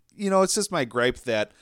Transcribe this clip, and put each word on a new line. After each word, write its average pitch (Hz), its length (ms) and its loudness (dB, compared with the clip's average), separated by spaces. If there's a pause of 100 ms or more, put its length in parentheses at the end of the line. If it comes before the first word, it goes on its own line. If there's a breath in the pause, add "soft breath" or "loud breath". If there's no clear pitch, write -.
(160)
you 196 140 -4
know, 190 100 4
it's 185 140 2
just 202 180 -4
my 151 140 -2
gripe 120 380 0
that 107 380 -2